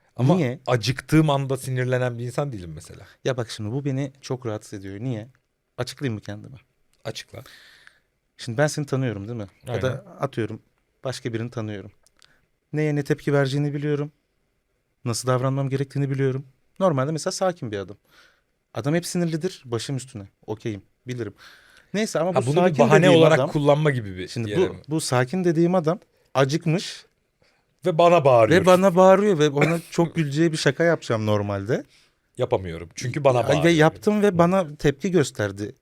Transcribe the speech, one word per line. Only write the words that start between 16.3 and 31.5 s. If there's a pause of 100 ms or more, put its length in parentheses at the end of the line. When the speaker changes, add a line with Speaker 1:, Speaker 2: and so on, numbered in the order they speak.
Speaker 2:
Normalde
mesela
sakin
bir
adam. (760)
Adam
hep
sinirlidir.
Başım
üstüne. (180)
Okeyim. (240)
Bilirim. (600)
Neyse
ama
bu
Speaker 1:
Ha,
bunu
bir
Speaker 2:
sakin
Speaker 1:
bahane
Speaker 2:
dediğim
Speaker 1:
olarak
Speaker 2:
adam,
Speaker 1:
kullanma
gibi
bir
Speaker 2:
şimdi
Speaker 1:
yere
Speaker 2:
bu,
Speaker 1:
mi?
Speaker 2:
bu
sakin
dediğim
adam (360)
acıkmış. (800)
Speaker 1:
Ve
bana
bağırıyor.
Speaker 2:
Ve
bana
bağırıyor
ve
ona (120)
çok
güleceği
bir
şaka
yapacağım
normalde. (540)